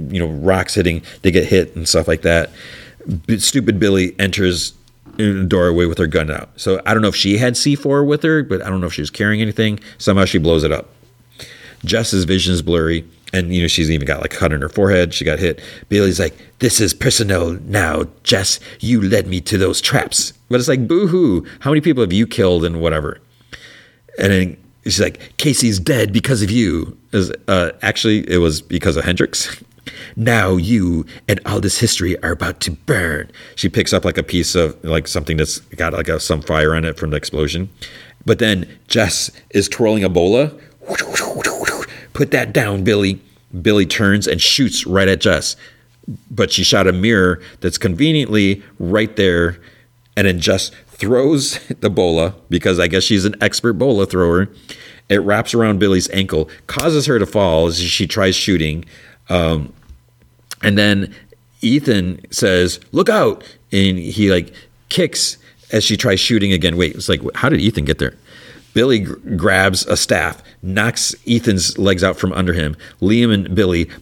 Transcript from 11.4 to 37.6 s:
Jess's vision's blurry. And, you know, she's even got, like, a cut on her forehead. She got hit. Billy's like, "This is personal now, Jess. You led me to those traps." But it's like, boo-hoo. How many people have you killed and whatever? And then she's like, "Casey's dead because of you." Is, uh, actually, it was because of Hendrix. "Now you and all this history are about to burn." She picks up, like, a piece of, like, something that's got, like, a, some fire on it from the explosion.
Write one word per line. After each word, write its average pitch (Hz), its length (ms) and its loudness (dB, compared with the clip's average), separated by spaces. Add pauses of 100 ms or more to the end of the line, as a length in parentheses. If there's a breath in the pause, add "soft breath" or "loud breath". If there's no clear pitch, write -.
Jess's 98 420 0
vision's 92 360 0
blurry. 82 420 0 (300)
And, 90 200 -2
you 87 100 0
know, 85 40 0
she's 80 220 0
even 73 160 0
got, 76 160 -2
like, - 140 -6
a - 20 -10
cut 80 160 0
on 71 80 -4
her 73 80 -4
forehead. 92 460 2
She 76 100 -4
got 76 140 0
hit. 82 200 -2 (300 loud breath)
Billy's 98 300 2
like, 85 180 -4 (220 loud breath)
"This - 200 0
is 104 140 0
personal 95 720 0
now, 82 400 -2 (180)
Jess. - 360 0 (200 loud breath)
You 160 220 2
led 98 240 2
me 90 160 -4
to 101 160 -4
those 90 240 0
traps." - 520 -2 (160)
But 123 100 2
it's 123 100 -2
like, 131 180 0
boo-hoo. 170 580 2 (160 loud breath)
How 139 100 -2
many 156 100 2
people 135 220 2
have 87 100 0
you 110 140 2
killed 90 360 2
and 85 160 -2
whatever? 78 400 -2 (1000 loud breath)
And 98 120 2
then 92 260 0 (260)
she's 101 180 -2
like, - 360 -4
"Casey's 120 420 0
dead 107 340 0
because 110 300 0
of 95 80 -2
you." 98 440 0 (160)
Is, 95 200 0 (160)
uh, 90 240 0 (100)
actually, 107 480 0
it 90 80 2
was 80 240 2
because 85 340 -2
of 76 80 -2
Hendrix. - 580 -2 (540 loud breath)
"Now 113 400 2
you 87 500 0 (220 loud breath)
and 101 180 0
all 101 140 -2
this 95 200 -2
history 90 440 0
are 80 80 -2
about - 300 -6
to 87 100 -4
burn." 82 580 -4 (260 loud breath)
She - 120 -4
picks - 240 0
up, 95 140 0
like, 87 120 0
a 87 60 -2
piece 87 320 -2
of, 82 280 0
like, 80 240 -2
something 80 280 -4
that's 78 240 -2 (160)
got, 80 160 -4
like, 78 160 -6
a, 80 120 -2
some 78 220 -2
fire 78 320 2
on 80 120 0
it 78 120 -6
from 78 120 -6
the 76 80 -2
explosion. 76 520 -4 (560 loud breath)